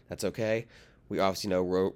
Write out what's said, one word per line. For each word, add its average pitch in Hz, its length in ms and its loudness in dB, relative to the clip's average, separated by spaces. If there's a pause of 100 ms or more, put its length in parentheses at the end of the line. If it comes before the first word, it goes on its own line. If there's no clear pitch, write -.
That's - 160 -8
okay. 110 420 -2 (400)
We 90 120 -4
obviously 95 300 0
know 92 120 4
Ro-, 92 340 2